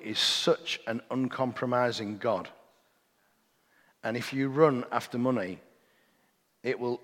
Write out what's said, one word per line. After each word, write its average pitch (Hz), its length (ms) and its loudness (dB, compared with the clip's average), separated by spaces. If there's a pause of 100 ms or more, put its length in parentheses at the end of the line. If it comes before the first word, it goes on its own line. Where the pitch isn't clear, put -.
is 107 160 -2
such - 680 2
an 117 220 -2
uncompromising 123 1080 0
god. 98 320 -2 (1500)
And 113 140 -2
if 120 160 -6
you 135 160 0
run 135 420 6
after 117 260 -2
money, 120 420 0 (1040)
it 123 140 0
will 123 260 -2